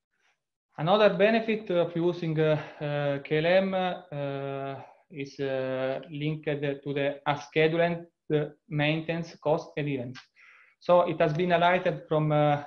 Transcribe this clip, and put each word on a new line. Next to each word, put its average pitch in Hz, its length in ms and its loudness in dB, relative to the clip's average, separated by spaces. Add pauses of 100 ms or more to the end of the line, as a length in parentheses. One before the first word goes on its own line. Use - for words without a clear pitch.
(760)
Another 190 360 4
benefit 220 580 2
of 170 240 0
using, 170 420 -2
uh, 156 240 2 (200)
uh, 147 380 -2
K 151 180 -2
L 156 80 0
M, 190 280 2
uh, 139 1000 -6 (340)
is, 139 300 -12
uh, 131 640 -4 (100)
linked 151 340 -4
to 143 480 -4
the 143 280 -2 (260)
scheduled 170 580 2 (640)
maintenance 160 720 -2
cost 160 360 0
and 147 100 -4
events. 127 320 -6 (640)
So 180 200 6
it 165 200 0
has 160 120 4
been 180 180 0
highlighted 175 560 2
from, 156 240 2
uh, 147 340 4